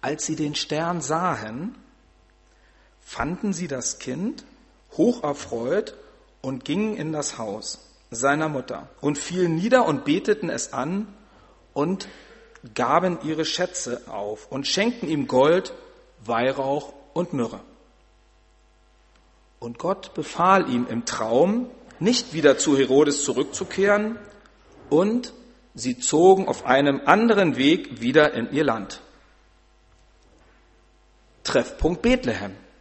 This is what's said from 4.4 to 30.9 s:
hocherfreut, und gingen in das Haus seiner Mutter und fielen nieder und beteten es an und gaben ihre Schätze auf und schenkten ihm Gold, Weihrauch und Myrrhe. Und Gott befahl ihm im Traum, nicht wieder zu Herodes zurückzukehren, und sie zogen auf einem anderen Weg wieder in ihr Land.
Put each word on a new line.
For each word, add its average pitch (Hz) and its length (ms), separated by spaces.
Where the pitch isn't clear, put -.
hocherfreut, 147 960
und 131 220
gingen 208 320
in 156 160
das 147 260
Haus 110 420
seiner 139 360
Mutter 131 420
und 147 160
fielen 175 380
nieder 233 300
und 147 200
beteten 196 440
es - 220
an 170 420
und 185 340
gaben 165 500
ihre 156 200
Schätze 147 640
auf 104 420
und 139 160
schenkten 214 440
ihm 143 180
Gold, 156 460
Weihrauch 135 680
und 175 200
Myrrhe. 113 260
Und 120 200
Gott 190 340
befahl 180 560
ihm 123 180
im 117 160
Traum, 170 680
nicht 226 320
wieder 143 260
zu 143 200
Herodes 139 480
zurückzukehren, 196 920
und 208 440
sie 123 240
zogen 185 480
auf - 180
einem 139 400
anderen 196 520
Weg 139 420
wieder 147 340
in 117 200
ihr 147 100
Land. 110 380